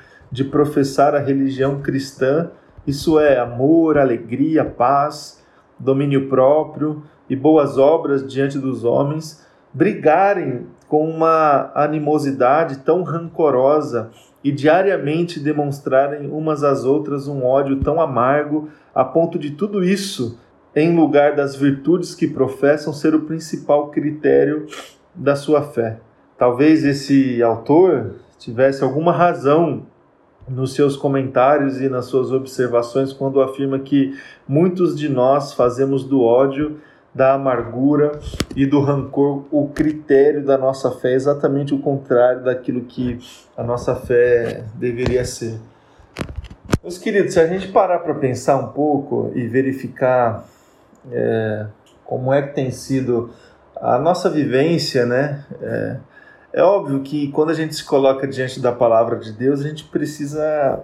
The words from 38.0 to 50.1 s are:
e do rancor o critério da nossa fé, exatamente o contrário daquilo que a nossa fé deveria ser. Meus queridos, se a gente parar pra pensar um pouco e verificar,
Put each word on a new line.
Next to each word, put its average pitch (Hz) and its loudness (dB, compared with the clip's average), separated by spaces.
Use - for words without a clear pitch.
e 135 0
do 139 2
rancor 139 -2
o 139 0
critério 147 2
da 135 4
nossa 131 -2
fé, 127 -2
exatamente 143 0
o 135 -2
contrário 127 0
daquilo 127 -4
que 123 -6
a 117 -8
nossa 120 -2
fé 120 2
deveria 123 -2
ser. 113 -8
Meus 175 -10
queridos, 196 0
se 175 4
a 160 6
gente 185 -4
parar 180 2
pra 151 -4
pensar 135 0
um 123 -4
pouco 139 -2
e 120 -4
verificar, 127 0